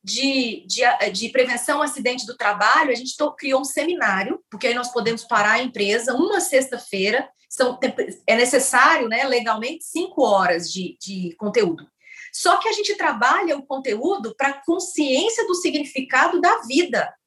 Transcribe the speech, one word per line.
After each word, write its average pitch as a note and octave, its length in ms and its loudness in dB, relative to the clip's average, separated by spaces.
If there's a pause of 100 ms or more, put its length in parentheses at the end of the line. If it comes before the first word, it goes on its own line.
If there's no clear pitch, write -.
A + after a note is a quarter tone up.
de, B3 640 -2
de, A3+ 160 -2 (300)
de A3 160 -6
Prevenção B3 500 0
ao D4 60 2
Acidente B3+ 420 -4
do A#3 100 -12
Trabalho. A3 540 2
A A#3 40 2
gente B3+ 220 -8
to-, D4 200 -2
criou C4+ 240 0
um C#4+ 40 -6
seminário, C4+ 760 -2 (100)
porque A3 160 -6
aí A#3 80 2
nós B3 140 -4
podemos A3+ 360 -2
parar G#3+ 280 2
a A#3+ 100 2
empresa A#3 520 -2
uma F#4 260 2
sexta-feira. B3 880 0 (200)
São, B3 300 -2 (480)
é A3 80 4
necessário, B3+ 760 4
né, A#3 160 -2
legalmente, A#3+ 600 -2
cinco E4+ 380 -2
horas F3+ 500 2
de, F#3 280 -8
de F#3 360 -8
conteúdo. G3+ 480 0 (480)
Só - 240 2
que - 120 -2
a G#4+ 40 0
gente G#4 240 -2
trabalha D4+ 600 2
o C#4 60 -12
conteúdo C4 760 -4
pra C#4 300 -2
consciência E4+ 800 0
do F4+ 80 -2
significado D4 880 -2
da A4 220 2
vida. A#3 500 0 (140)